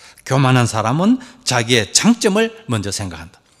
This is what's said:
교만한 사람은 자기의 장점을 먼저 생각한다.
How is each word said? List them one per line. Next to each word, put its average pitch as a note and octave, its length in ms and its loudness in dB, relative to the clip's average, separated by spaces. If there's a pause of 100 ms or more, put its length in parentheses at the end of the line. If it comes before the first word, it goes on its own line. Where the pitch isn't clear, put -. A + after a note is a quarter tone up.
(260)
교만한 B2+ 420 2
사람은 D3+ 520 0 (240)
자기의 A#2 500 0
장점을 A3+ 760 0
먼저 G2+ 240 -4
생각한다. F2 480 -12 (220)